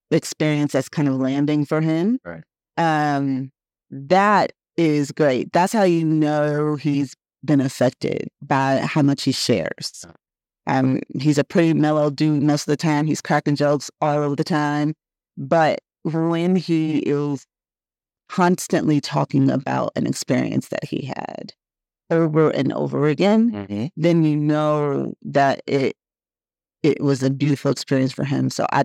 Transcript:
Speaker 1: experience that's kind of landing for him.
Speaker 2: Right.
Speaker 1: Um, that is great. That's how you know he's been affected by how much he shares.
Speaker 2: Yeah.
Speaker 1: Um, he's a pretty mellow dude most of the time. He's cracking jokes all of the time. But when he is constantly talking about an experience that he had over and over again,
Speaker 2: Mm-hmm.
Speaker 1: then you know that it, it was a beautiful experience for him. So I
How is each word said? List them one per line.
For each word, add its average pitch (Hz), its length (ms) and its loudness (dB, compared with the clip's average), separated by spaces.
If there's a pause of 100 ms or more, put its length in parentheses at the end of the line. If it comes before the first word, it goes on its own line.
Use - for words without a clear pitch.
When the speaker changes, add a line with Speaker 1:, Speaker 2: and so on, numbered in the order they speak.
(100)
Speaker 1:
experience 151 600 0
that's 131 160 0
kind 147 200 -2
of 131 60 0
landing 143 500 0
for 156 160 -2
him. 165 440 0
Speaker 2:
Right. 165 180 -14 (340)
Speaker 1:
Um, 143 760 0 (400)
that 180 640 2 (240)
is 151 360 2
great. 131 400 0
That's 180 200 2
how 220 100 2
you 170 220 4
know 151 720 0
he's 143 380 -2 (300)
been 143 160 4
affected - 680 -2 (140)
by 135 360 0
how 151 240 0
much 139 220 2
he 135 80 2
shares. - 760 -2
Speaker 2:
Yeah. 85 60 -20 (540)
Speaker 1:
Um, 131 340 0 (180)
he's 143 200 0
a 143 60 4
pretty 165 300 2
mellow 151 360 2
dude 151 320 0
most 147 200 2
of - 40 -12
the 147 100 0
time. 151 300 0
He's 143 160 -2
cracking 147 340 0
jokes 147 340 0 (100)
all 147 220 0
of 143 140 -2
the 156 80 -2
time. 147 500 -2 (420)
But 147 440 0 (240)
when 165 520 0
he 160 420 0
is 143 460 -2 (840)
constantly 175 720 0
talking 143 500 0
about 131 460 -2
an 120 100 -2
experience 127 600 -4
that - 160 -6
he - 220 -8
had - 460 -12 (580)
over 160 400 2
and - 220 -2
over 139 360 -2
again, 202 440 2
Speaker 2:
Mm-hmm. 107 340 -6 (100)
Speaker 1:
then 165 280 4
you 151 120 2
know 147 840 0
that 139 440 0
it, 135 300 0 (840)
it 143 180 2
was 139 220 0
a 131 80 2
beautiful 139 400 0
experience 131 420 -2
for 143 120 -6
him. 135 260 -2
So - 200 -4
I 143 140 2